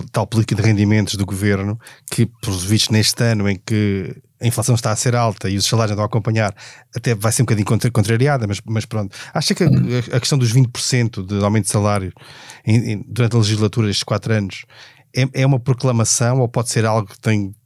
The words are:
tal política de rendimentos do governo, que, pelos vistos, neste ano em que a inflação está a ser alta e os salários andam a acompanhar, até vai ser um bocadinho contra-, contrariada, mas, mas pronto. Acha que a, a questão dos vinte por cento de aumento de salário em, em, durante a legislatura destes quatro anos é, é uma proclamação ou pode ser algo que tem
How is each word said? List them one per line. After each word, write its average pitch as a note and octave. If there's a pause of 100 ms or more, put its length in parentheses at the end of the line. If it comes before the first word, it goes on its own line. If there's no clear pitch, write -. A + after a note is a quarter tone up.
(120)
tal G#2+
política A2
de G#2
rendimentos G#2
do G2+
governo, G2+ (340)
que, A#2 (160)
pelos F#2+
vistos, G#2+
neste G#2+
ano G#2+
em G2
que G2+ (260)
a A#2
inflação A#2
está A2+
a G#2
ser A#2+
alta A2+
e G2
os F#2+
salários A2+
andam G#2
a G#2
acompanhar, A2 (400)
até A#2+
vai A2
ser -
um -
bocadinho G#2+
contra-, A#2
contrariada, A2+
mas, G2
mas A2
pronto. G#2 (160)
Acha E3
que -
a, E3
a B2+
questão -
dos A#2+
vinte B2
por -
cento A#2
de G2+
aumento G#2
de -
salário G2+ (540)
em, A2+
em, G2
durante A2+
a A#2
legislatura G#2+
destes G2+
quatro G#2+
anos G2+ (500)
é, C3
é C3
uma C#3
proclamação A#2+
ou A#2+
pode A#2
ser A2+
algo A2
que -
tem G2+ (120)